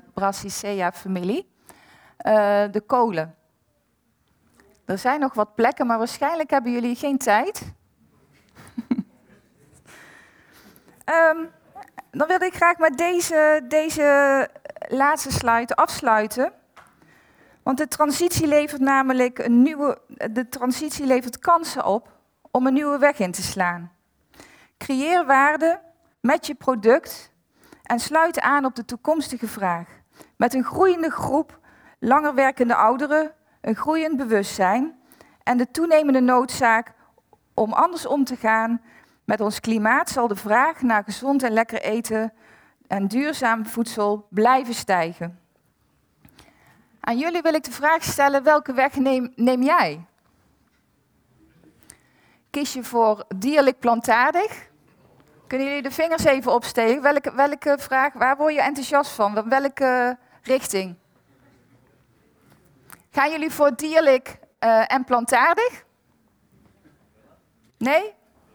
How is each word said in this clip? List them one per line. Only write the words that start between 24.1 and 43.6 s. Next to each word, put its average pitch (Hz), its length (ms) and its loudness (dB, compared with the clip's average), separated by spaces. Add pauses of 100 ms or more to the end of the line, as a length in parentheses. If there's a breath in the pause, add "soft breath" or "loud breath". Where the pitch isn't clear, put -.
Creëer 302 480 -2
waarde 294 540 2 (400)
met 285 260 0
je 294 80 -8
product 247 800 0 (500 soft breath)
en 240 180 -4
sluit 320 400 0
aan 277 240 2
op 254 100 -4
de 233 100 -10
toekomstige 247 640 -4
vraag. 175 400 -6 (480 soft breath)
Met 247 180 0
een 262 100 0
groeiende 349 460 2
groep - 480 -4 (400 soft breath)
langer 294 360 0
werkende 254 400 0
ouderen, 294 580 2 (280)
een 226 160 -2
groeiend 311 400 -2
bewustzijn 220 840 0 (440 soft breath)
en 247 140 0
de 247 140 0
toenemende 311 500 2
noodzaak 247 720 2 (640 soft breath)
om 220 180 0
anders 339 340 0
om 277 180 0
te 247 120 -8
gaan 226 440 0 (460 soft breath)
met 214 140 -2
ons 214 200 -4
klimaat 226 500 0
zal 240 180 0
de 208 80 -4
vraag 247 460 0
naar 220 220 2
gezond 262 380 -4
en 240 100 -2
lekker 226 300 -2
eten 220 500 -4 (540 soft breath)
en 196 220 -2
duurzaam 233 580 -2